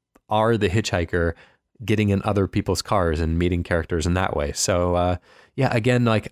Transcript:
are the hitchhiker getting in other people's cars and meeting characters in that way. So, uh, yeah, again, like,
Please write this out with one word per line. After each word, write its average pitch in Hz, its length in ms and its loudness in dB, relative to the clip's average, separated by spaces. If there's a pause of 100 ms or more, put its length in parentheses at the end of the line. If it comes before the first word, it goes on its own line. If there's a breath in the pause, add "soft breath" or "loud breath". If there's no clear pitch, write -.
(280)
are 110 300 2
the 101 100 2
hitchhiker 85 680 0 (500 soft breath)
getting 104 240 2
in 98 160 2
other 101 200 2
people's 92 360 -2
cars 85 400 0
and 82 180 0
meeting 87 240 0
characters 82 420 -2
in 85 100 0
that 92 200 -2
way. 73 160 -2
So, 90 440 0
uh, 90 200 0 (400 soft breath)
yeah, 131 180 -2
again, 120 320 2
like, 107 260 0